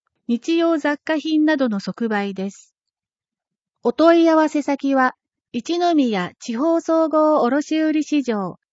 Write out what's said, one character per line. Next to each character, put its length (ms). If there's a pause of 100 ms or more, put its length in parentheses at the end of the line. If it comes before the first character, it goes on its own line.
(260)
日 300
用 220
雑 260
貨 140
品 260
な 140
ど 100
の 120
即 280
売 240
で 180
す。 240 (1080)
お 100
問 320
い 20
合 100
わ 120
せ 140
先 320
は、 180 (400)
一 260 (160)
宮 440
地 180
方 240
総 300
合 320
卸 380
売 220
市 200
場、 360 (140)